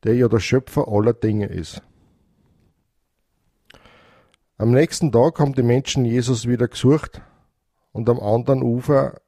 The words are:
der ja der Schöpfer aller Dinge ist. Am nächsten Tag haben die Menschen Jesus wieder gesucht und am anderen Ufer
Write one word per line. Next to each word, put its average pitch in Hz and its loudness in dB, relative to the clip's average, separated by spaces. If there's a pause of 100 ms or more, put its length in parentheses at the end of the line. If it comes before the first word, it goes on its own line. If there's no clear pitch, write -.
der 113 2
ja 123 2
der 113 2
Schöpfer - -2
aller 107 0
Dinge 107 -2
ist. 90 -10 (2750)
Am 113 2
nächsten 147 2
Tag 135 2
haben 143 0
die 131 -2
Menschen 123 0
Jesus 120 -2
wieder 120 0
gesucht - 0 (720)
und 113 -4
am 117 0
anderen 120 -2
Ufer 131 -2